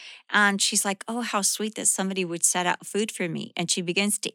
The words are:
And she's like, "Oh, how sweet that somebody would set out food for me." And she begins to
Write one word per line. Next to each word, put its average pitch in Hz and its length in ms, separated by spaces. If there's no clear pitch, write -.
And 202 320
she's - 240
like, 196 200
"Oh, 233 140
how 214 220
sweet 214 320
that 190 140
somebody 190 360
would 170 200
set 180 220
out - 200
food 214 260
for 180 160
me." - 260
And 170 160
she 185 120
begins 196 380
to - 140